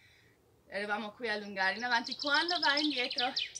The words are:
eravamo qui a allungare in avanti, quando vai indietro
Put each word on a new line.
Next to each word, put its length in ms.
eravamo 440
qui 160
a 60
allungare 420
in 80
avanti, 320
quando 440
vai 220
indietro 480